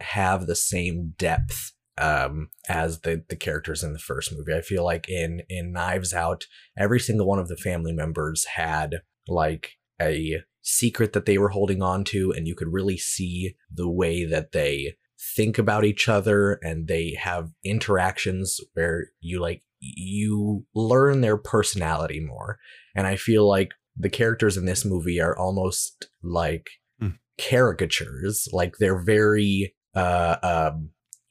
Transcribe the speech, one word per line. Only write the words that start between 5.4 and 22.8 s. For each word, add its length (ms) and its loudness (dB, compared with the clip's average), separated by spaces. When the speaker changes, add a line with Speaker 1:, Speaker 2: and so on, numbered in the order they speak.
Speaker 1:
in 220 -8
Knives 420 -2
Out, 320 -2
every 220 4
single 280 2
one 120 2
of 80 -2
the 100 -8
family 360 -2
members 520 -2
had, 420 -2
like, 500 0
a 400 0
secret 520 0
that 120 2
they 120 4
were 120 4
holding 320 0
on 240 0
to, 260 0
and 160 -2
you 80 -4
could 160 -6
really 260 0
see 580 -4
the 160 -2
way 340 0
that 280 -2
they 420 -2
think 220 2
about 260 2
each 240 2
other, 460 4
and 240 -4
they 320 -2
have 300 -4
interactions 920 0
where 340 -2
you, 220 -6
like, 220 -4
you 920 -2
learn 480 4
their 160 4
personality 800 0
more. 400 -8